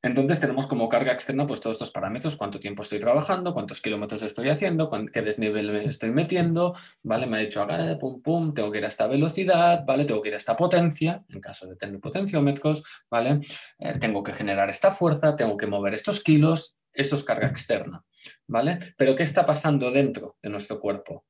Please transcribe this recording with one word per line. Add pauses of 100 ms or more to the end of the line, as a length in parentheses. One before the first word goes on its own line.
Entonces
tenemos
como
carga
externa,
pues,
todos
estos
parámetros,
cuánto
tiempo
estoy
trabajando,
cuántos
kilómetros
estoy
haciendo,
cuán-,
qué
desnivel
me
estoy
metiendo, (300)
¿vale?
Me
ha
dicho,
"Ah,
pum,
pum,
tengo
que
ir
a
esta
velocidad",
¿vale?
Tengo
que
ir
a
esta
potencia,
en
caso
de
tener
potenciómetros, (280)
¿vale? (360)
Eh,
tengo
que
generar
esta
fuerza,
tengo
que
mover
estos
kilos, (160)
eso
es
carga
externa, (440)
¿vale? (180)
Pero
¿qué
está
pasando
dentro
de
nuestro
cuerpo?